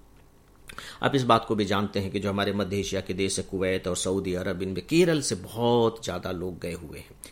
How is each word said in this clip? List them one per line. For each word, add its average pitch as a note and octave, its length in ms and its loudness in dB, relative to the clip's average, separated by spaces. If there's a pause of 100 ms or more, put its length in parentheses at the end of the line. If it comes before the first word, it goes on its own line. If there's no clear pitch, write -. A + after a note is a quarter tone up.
(1040)
आप B2+ 120 2
इस B2+ 80 4
बात A2+ 220 4
को A2+ 100 0
भी G#2 100 2
जानते G2+ 340 0
हैं G2 120 -4
कि G2+ 80 -2
जो G2 100 -2
हमारे G2+ 240 0
मध्य G2+ 260 -2
एशिया F#2+ 220 -2
के F#2 120 -8
देश F#2+ 260 0
हैं, F2+ 120 -6
कुवैत F#2 360 0
और F2+ 100 0
सऊदी F#2+ 360 0
अरब, F#2 280 -2
इनमें F#2+ 260 -4
केरल E3 340 6
से A#2 140 -2
बहुत A2+ 680 2
ज़्यादा F2+ 280 -4
लोग F2+ 280 -6
गए F2 140 -6
हुए D#2+ 260 -12
हैं, - 100 -18 (220)